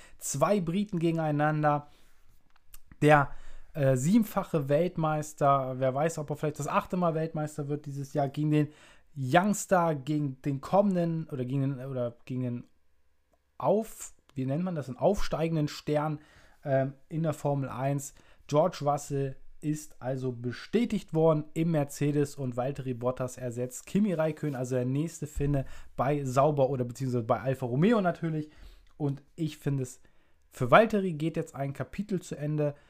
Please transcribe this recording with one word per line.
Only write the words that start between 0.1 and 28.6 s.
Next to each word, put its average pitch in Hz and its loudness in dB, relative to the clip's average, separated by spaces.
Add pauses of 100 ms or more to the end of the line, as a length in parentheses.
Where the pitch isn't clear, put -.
Zwei 170 2
Briten 175 -2
gegeneinander. 151 2 (1120)
Der, 147 8 (440)
äh, 135 4
siebenfache 170 2
Weltmeister, 143 2
wer 131 2
weiß, 160 0
ob 151 -6
er 147 -2
vielleicht 147 -4
das 147 -4
achte 190 -2
Mal 170 2
Weltmeister 151 -4
wird 147 -4
dieses 139 -8
Jahr, 143 0
gegen 151 0
den 151 6 (540)
Youngster, 170 4
gegen 143 -2
den 139 -2
kommenden 175 2
oder 127 -4
gegen 131 0
den, 135 -2
oder 123 -4 (100)
gegen 127 -6
den 120 -4 (920)
auf-, - -2 (220)
wie 131 -2
nennt 139 -2
man 185 -4
das, 135 -6
einen 127 -10
aufsteigenden 160 2
Stern, 151 -2 (440)
ähm, 135 2 (160)
in 165 -2
der 156 0
Formel 143 -2
eins. 139 -2 (340)
George 160 2
Russell 139 -2 (260)
ist 151 -6
also 127 -4
bestätigt 123 -2
worden 160 4 (100)
im 165 0
Mercedes 143 0
und 127 -6
Valtteri 131 -4
Bottas 123 -4
ersetzt 123 -6
Kimi 202 2
Räikkönen, 156 -2
also 127 -4
der 123 0
nächste 143 -4
Finne 143 0 (320)
bei 143 0
Sauber 135 4
oder 127 -2
beziehungsweise 123 -4
bei 113 0
Alfa 131 -2
Romeo 165 4
natürlich. 165 -2 (460)